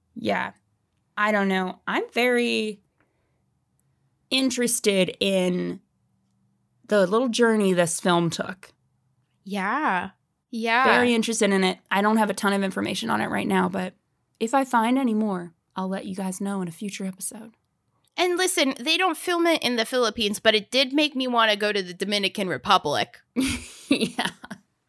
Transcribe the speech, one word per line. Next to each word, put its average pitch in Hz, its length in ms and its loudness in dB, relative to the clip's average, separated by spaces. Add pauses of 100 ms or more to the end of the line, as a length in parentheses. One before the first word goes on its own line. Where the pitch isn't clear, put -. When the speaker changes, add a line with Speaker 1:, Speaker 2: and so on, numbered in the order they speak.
(140)
Speaker 1:
Yeah. 190 380 -4 (640)
I 208 140 0
don't 202 180 2
know. 185 380 -2
I'm 277 180 -2 (100)
very 233 680 0 (1500)
interested 240 880 0
in 180 600 0 (1080)
the 202 180 4
little 226 220 0
journey 220 440 4
this 175 280 0
film 170 300 2
took. - 420 -10 (720)
Speaker 2:
Yeah. 196 640 -4 (400)
Yeah. 233 340 0
Speaker 1:
Very 247 300 4
interested 226 360 2
in 190 140 4
it. 185 140 0 (120)
I 196 120 2
don't 214 140 4
have 208 140 2
a 202 40 0
ton 202 180 0
of 196 100 0
information 202 480 -4
on 214 100 0
it 214 80 -2
right - 180 -2
now, 185 220 2
but 185 260 -6 (440)
if 226 160 -4
I 269 100 2
find 247 340 2
any 240 160 0
more, 190 380 -2 (240)
I'll 190 120 -4
let 190 180 -6
you 190 80 -8
guys 190 260 -6
know 202 220 -4
in 175 60 -4
a 165 40 -10
future 196 320 -10
episode. 208 480 -10 (640)
Speaker 2:
And 359 200 0
listen, 330 420 0
they 311 200 0
don't 359 180 0
film 339 300 0
it 330 160 2
in 247 140 0
the 226 100 0
Philippines, 220 540 -2
but 220 140 4
it 214 160 -2
did 262 220 2
make 294 240 2
me 262 100 -2
wanna 226 300 2
go 208 160 0
to 202 100 0
the 180 120 -10
Dominican 202 540 -2
Republic. 147 720 0 (160)
Speaker 1:
<laughs> - 20 -6 (560)
Yeah. - 380 -2 (580)